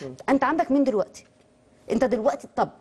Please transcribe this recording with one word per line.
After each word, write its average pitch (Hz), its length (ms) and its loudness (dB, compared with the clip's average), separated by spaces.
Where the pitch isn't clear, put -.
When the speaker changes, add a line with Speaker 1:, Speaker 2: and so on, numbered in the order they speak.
Speaker 1:
مم. 131 120 -12
Speaker 2:
أنت 269 160 2
عندك 320 280 2
مين 277 120 4
دلوقتي؟ - 420 -2
أنت 233 140 0
دلوقتي، 240 520 -2
طب 220 120 0